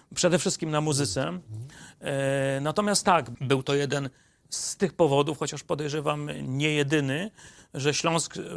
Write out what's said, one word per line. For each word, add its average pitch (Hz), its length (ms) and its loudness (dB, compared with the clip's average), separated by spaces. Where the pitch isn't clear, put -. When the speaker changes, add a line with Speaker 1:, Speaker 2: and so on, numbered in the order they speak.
Speaker 1:
przede 175 240 4
wszystkim 165 320 -2
na 151 100 2
muzyce. 143 420 0
Speaker 2:
Mhm. 170 200 -4
Speaker 1:
E, 135 600 -2
natomiast 196 440 0
tak, 160 260 4
był 131 320 2
to 139 120 0
jeden 139 360 0
z - 260 -6
tych 180 160 0
powodów, 147 460 4
chociaż 151 240 -6
podejrzewam 147 680 -4
nie 139 300 0
jedyny, 147 580 0
że 139 200 0
Śląsk, 165 420 0
e, 185 40 -8